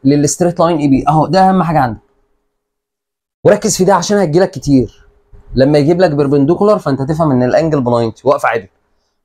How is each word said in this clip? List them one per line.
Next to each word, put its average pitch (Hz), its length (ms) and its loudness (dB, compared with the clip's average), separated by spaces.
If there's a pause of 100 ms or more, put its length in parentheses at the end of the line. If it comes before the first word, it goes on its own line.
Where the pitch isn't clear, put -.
للستريت 147 560 0
لاين 170 180 0
اي 147 100 -2
بي. 135 200 0
اهو 147 180 0
ده 190 220 2
اهم 190 140 0
حاجه 160 160 -2
عندك، 117 220 -2 (1400)
وركز 202 320 0
في 185 80 0
ده 190 100 4
عشان 190 240 -2
هتجيلك 180 320 0
كتير. - 560 -2 (480)
لما 135 240 2
يجيب 165 220 0
لك 180 100 2
بيربنديكولار 147 680 0
فانت 135 240 -4
تفهم 156 280 -2
ان 123 120 0
الانجل 147 380 0
ب 120 80 -4
ناينتي 117 400 -2
واقف 139 180 0
عادل. 117 220 -4 (560)